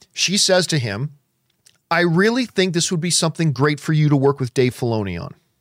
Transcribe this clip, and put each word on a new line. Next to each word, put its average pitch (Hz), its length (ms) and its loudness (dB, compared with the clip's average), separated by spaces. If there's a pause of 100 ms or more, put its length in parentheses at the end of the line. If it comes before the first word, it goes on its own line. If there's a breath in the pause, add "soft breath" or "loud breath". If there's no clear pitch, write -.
(140 soft breath)
she 185 240 -4
says 185 300 2
to 156 120 -2
him, 120 320 -6 (800)
"I 170 80 0
really 196 460 2
think 185 280 -2
this 165 160 -2
would 175 100 -2
be 170 120 -4
something 160 420 0
great 143 260 0
for - 140 -2
you 151 160 4
to 147 60 4
work 135 240 2
with 123 160 -6
Dave 127 180 2
Filoni 104 480 -4
on. 90 140 -14 (260)